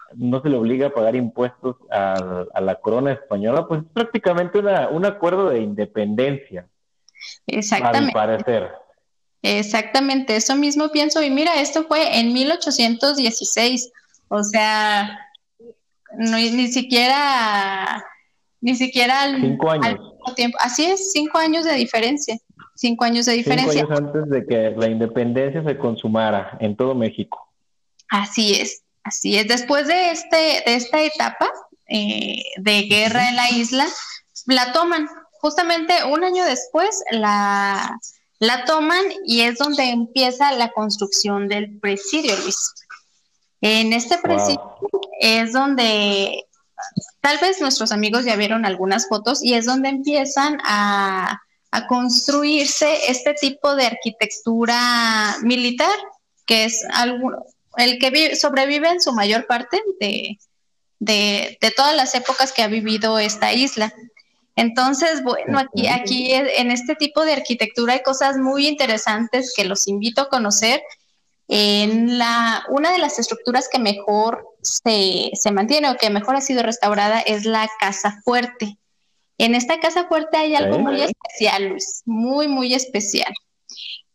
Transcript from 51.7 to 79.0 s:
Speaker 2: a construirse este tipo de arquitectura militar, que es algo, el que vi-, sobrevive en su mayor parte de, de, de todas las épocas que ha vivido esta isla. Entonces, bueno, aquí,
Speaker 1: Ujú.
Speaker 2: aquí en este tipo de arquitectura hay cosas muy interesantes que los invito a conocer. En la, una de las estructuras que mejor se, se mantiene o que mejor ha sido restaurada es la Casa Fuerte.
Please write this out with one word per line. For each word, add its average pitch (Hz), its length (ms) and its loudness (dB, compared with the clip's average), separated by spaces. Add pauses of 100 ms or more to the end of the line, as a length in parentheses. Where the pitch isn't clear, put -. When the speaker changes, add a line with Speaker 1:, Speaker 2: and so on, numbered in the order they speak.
Speaker 2:
a 233 160 -4
construirse 285 1200 2
este 254 240 0
tipo 285 400 0
de 262 120 2
arquitectura 233 1600 0
militar, 247 520 2 (520)
que 220 180 4
es 226 280 -4
algo, 247 540 -2 (320)
el 247 200 2
que 262 120 2
vi-, 302 260 2
sobrevive 285 540 2
en 349 100 2
su 269 120 2
mayor 220 340 0
parte 247 340 -2 (180)
de, 208 400 -4 (600)
de, 208 600 0
de 311 120 2
todas 294 260 2
las 262 180 0
épocas 262 380 0
que 233 100 0
ha 208 60 2
vivido 220 500 0
esta 214 360 0
isla. 240 400 0 (640)
Entonces, 262 640 0
bueno, 254 360 -2
aquí, 254 280 -2
Speaker 1:
Ujú. - 80 2
Speaker 2:
aquí 254 380 -2
en 262 380 2
este 247 260 -2
tipo 302 280 0
de 311 80 2
arquitectura 240 640 0
hay 262 80 -2
cosas 269 340 0
muy 277 320 2
interesantes 233 880 0
que 202 80 0
los 190 240 -2
invito 208 340 -2
a 277 60 -2
conocer. 226 540 0 (640)
En 214 720 2
la, 233 520 2
una 294 200 2
de 370 80 2
las 294 200 -2
estructuras 240 520 -2
que 269 80 0
mejor 214 680 0 (160)
se, 196 720 0
se - 180 0
mantiene 262 380 2
o 254 80 0
que 220 100 2
mejor 214 280 0
ha 269 40 0
sido 254 220 0
restaurada 214 580 2
es 208 240 -2
la 220 240 0 (100)
Casa 202 460 -2
Fuerte. 240 540 -2 (580)